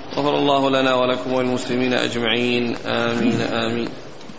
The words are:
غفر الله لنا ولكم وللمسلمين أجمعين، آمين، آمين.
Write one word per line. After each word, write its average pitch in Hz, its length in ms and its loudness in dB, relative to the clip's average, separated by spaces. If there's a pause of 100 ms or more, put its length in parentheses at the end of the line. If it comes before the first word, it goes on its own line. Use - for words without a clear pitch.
(160)
غفر 143 220 0
الله 139 320 4
لنا 131 240 4
ولكم 127 400 0
وللمسلمين 127 600 0
أجمعين، 120 840 0 (100)
آمين، 117 560 0
آمين. 117 480 -2 (500)